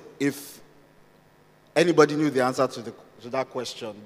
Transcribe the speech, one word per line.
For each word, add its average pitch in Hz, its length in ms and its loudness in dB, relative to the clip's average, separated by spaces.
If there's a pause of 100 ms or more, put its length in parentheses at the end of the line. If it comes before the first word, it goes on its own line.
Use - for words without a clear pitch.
(180)
if - 440 -6 (1120)
anybody 151 380 6
knew 151 160 0
the 127 120 2
answer 131 240 2
to, 123 140 -6
the, 110 140 -12 (260)
to 120 80 -16
that 127 220 -4
question, 113 560 -10